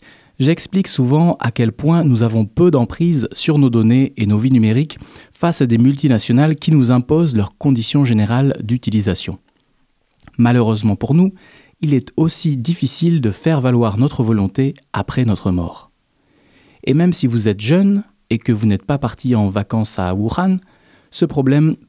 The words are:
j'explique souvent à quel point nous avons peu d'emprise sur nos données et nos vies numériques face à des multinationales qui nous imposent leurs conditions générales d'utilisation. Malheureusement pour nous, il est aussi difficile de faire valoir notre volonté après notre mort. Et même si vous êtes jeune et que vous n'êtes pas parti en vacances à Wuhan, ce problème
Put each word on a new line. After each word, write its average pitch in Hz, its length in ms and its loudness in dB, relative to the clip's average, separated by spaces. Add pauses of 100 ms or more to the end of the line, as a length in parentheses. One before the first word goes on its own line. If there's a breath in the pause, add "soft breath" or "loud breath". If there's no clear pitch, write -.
(380 soft breath)
j'explique 170 500 -2
souvent 147 520 0
à 120 100 -2
quel 113 220 -2
point 165 320 0
nous 123 180 2
avons 110 240 0
peu 175 240 2
d'emprise 139 640 0
sur 151 240 0
nos 135 140 4
données 117 440 2
et 110 120 -2
nos 104 100 2
vies 127 140 0
numériques 120 480 0 (320 loud breath)
face - 300 -2
à 139 40 2
des 113 140 2
multinationales 135 760 2
qui 156 160 -2
nous 127 200 4
imposent 139 440 0
leurs 101 220 -2
conditions 135 480 0
générales 117 560 0
d'utilisation. 107 800 -4 (960)
Malheureusement 113 580 2
pour - 200 -2
nous, 190 180 2 (460 loud breath)
il 147 160 0
est - 200 -4
aussi 156 420 -2
difficile 165 640 -2
de 110 100 0
faire 156 280 -2
valoir 120 380 0
notre 135 240 0
volonté 113 540 -2 (180)
après 123 320 -4
notre 104 240 -2
mort. 85 400 -6 (920 soft breath)
Et - 100 -2
même 170 200 2
si - 120 -4
vous 117 220 0
êtes 104 120 0
jeune 196 440 0 (260)
et 117 80 -2
que - 140 -4
vous 110 160 0
n'êtes 98 180 0
pas 143 140 -2
parti 123 340 -4
en 107 140 2
vacances 104 500 -4
à 90 160 -4
Wuhan, 170 440 -2 (560 soft breath)
ce - 120 -2
problème 147 500 0 (140)